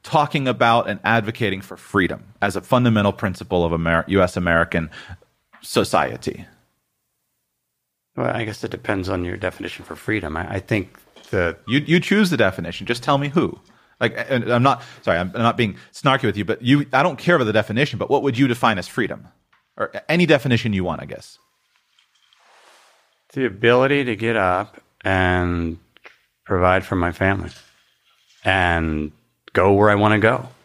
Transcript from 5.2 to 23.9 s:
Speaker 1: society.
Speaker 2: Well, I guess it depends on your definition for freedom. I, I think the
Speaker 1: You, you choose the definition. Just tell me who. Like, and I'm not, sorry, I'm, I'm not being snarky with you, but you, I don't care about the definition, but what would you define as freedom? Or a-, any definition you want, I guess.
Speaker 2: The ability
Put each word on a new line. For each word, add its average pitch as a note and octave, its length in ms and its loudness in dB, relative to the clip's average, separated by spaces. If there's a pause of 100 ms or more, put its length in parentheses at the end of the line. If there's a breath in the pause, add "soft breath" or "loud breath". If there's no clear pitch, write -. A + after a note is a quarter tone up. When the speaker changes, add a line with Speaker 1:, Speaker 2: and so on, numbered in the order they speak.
Speaker 1:
society. - 840 -2 (1700)
Speaker 2:
Well, B2+ 180 -4
I A#2 80 -6
guess G#2+ 200 -8
it - 80 -8
depends G2 360 -6
on F#2 160 -4
your F2+ 140 -8
definition - 480 -10
for - 100 -14
freedom. E2+ 400 -6
I, F#2+ 200 -6
I G2 40 -4
think G2 400 -6 (300)
the E2+ 280 -2 (100)
Speaker 1:
You, B2 120 0
you D#3+ 200 2
choose G3 300 2
the D#3+ 80 -2
definition. F#2 500 -2
Just A#2+ 160 -4
tell C#3+ 140 2
me C#3+ 120 -4
who. D#3+ 280 -2 (440 soft breath)
Like, A#2 120 -2 (160)
and A#2 220 -2
I'm A#2+ 120 2
not, C3+ 180 2 (200 loud breath)
sorry, F2 160 0
I'm, F2+ 160 -4
I'm A#2 100 -2
not A#2 120 2
being G#2+ 220 -2 (160 loud breath)
snarky C3+ 300 0
with G#2 120 0
you, G2+ 80 -4
but A2 180 -4
you, C#3 300 2
I C3 120 4
don't C#3+ 160 -2
care F3 160 2
about C3 100 2
the G#2+ 80 0
definition, A2+ 460 0
but F#2+ 100 -4
what B2+ 140 2
would C3+ 140 0
you C3+ 100 4
define A#2 300 0
as F2+ 100 -8
freedom? - 400 -6 (500)
Or A2 160 -6
a-, G2+ 180 -8
any E3+ 140 4
definition C3 480 2
you F#2 100 -2
want, E2+ 180 -6
I C#2+ 40 -12
guess. - 320 -16 (2000 soft breath)
Speaker 2:
The C3+ 120 -2
ability B2 600 2